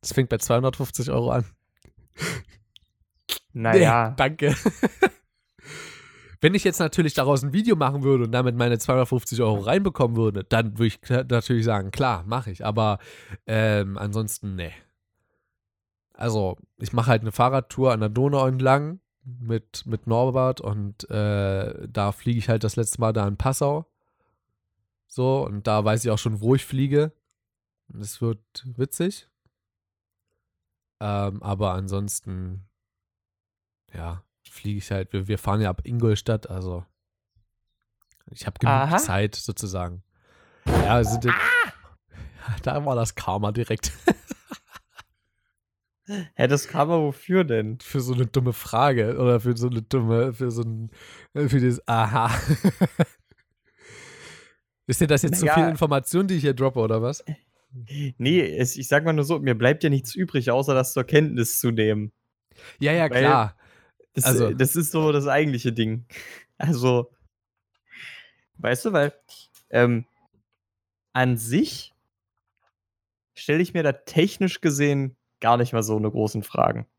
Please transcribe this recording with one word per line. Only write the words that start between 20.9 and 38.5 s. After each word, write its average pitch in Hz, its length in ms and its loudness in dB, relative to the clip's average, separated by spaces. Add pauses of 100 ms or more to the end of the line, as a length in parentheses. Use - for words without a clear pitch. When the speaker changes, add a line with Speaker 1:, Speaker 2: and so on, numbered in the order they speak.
Speaker 1:
äh, 101 800 -2
da 104 240 0
fliege 120 280 -2
ich 104 80 -4
halt 113 160 2
das 107 120 -2
letzte 117 260 -2
Mal 110 120 2
da 107 140 0
in 101 100 -4
Passau. 143 480 -2 (1200)
So, 131 380 0
und 104 200 -8
da 107 180 2
weiß 110 220 2
ich 117 60 2
auch 104 80 0
schon, 110 220 -2
wo 120 140 4
ich 131 100 -2
fliege. 143 460 0 (880)
Es 104 220 -10
wird 117 440 -6 (120)
witzig. 170 500 -4 (1700)
Ähm, 101 420 -4
aber 98 320 -2
ansonsten, 95 960 -6 (1300)
ja, 85 300 -10 (240)
fliege 101 300 -8
ich 98 140 -8
halt, 95 220 -6
wir, 95 140 -4
wir 104 100 -2
fahren 104 240 -2
ja 101 80 0
ab 92 160 -6
Ingolstadt, 113 640 0
also 90 360 -8 (1400)
ich - 160 -16
hab - 140 -10